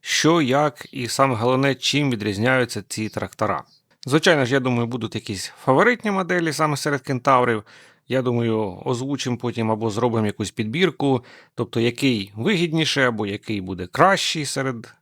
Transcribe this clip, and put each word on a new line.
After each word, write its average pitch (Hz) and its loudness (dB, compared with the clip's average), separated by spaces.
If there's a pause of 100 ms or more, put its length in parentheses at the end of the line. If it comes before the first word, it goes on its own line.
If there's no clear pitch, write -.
що, 165 2
як 139 0
і 127 -8
саме 135 2
головне, 131 2
чим 143 0
відрізняються 107 0
ці 107 -6
трактора. 98 -4 (420)
Звичайно 147 4
ж, 120 0
я 139 4
думаю, 120 0
будуть 113 -6
якісь 101 -8 (100)
фаворитні 208 4
моделі 175 0
саме 147 0
серед 143 -2
кентаврів. 123 2 (440)
Я 127 0
думаю, 113 0
озвучимо 127 -2
потім 113 -2
або 110 0
зробимо 113 0
якусь 101 -4
підбірку, 135 0 (320)
тобто 120 -4
який 117 0
вигідніше, 156 0
або 110 -2
який 101 -6
буде 92 -8
кращий 165 2
серед 131 -6